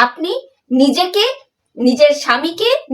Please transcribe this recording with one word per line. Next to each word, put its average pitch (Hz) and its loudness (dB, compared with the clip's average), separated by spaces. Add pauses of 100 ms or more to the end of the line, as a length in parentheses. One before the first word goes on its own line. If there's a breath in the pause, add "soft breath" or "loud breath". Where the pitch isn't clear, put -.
আপনি 330 -4 (500)
নিজেকে, 359 2 (520)
নিজের 294 2 (100)
স্বামীকে, 330 -2 (240)